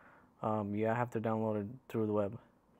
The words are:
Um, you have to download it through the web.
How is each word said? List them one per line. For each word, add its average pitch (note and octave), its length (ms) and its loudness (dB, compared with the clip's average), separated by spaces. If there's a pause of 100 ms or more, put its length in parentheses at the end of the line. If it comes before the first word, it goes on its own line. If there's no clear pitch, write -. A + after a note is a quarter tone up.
(420)
Um, G#2+ 320 0
you G#2+ 120 2
have A#2+ 240 2
to A#2 100 -2
download A2 400 0
it G2+ 60 -4 (240)
through A2 160 2
the G#2+ 80 0
web. G#2 240 0 (420)